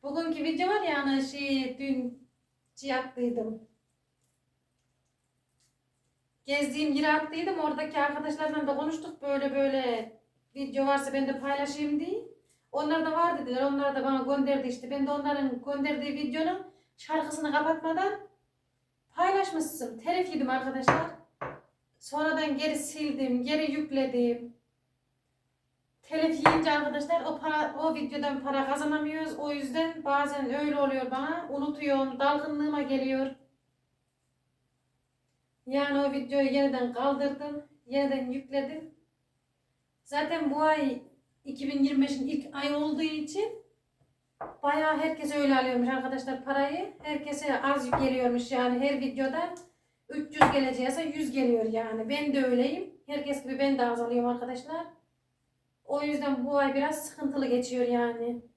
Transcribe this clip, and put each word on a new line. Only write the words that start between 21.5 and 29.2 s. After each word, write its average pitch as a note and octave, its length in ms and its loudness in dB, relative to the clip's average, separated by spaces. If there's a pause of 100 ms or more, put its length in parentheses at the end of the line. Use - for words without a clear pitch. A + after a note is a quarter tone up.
Sonradan D4+ 580 0
geri D#4 180 0
sildim, C4 680 -2
geri D4+ 280 0
yükledim. B3 840 0 (1500)
Telif D#4+ 460 2
yiyince D#4+ 240 6
arkadaşlar D4 540 0
o D#4 140 -4
para, D4+ 400 0
o D#4+ 160 2
videodan D4 480 -2
para C4+ 240 0
kazanamıyoruz. D4+ 680 -2